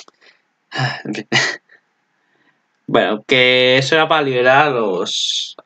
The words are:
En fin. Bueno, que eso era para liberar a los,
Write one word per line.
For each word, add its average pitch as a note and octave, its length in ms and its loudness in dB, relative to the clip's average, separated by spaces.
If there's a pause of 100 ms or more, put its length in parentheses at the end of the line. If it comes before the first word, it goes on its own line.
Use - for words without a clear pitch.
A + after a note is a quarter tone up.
(1040)
En - 100 -8
fin. G#2 140 -12 (1600)
Bueno, G#2 400 0
que B2+ 520 2
eso C3+ 180 0
era D#3 100 2
para D#3 160 0
liberar C3 460 2
a - 20 0
los, G#2+ 960 -4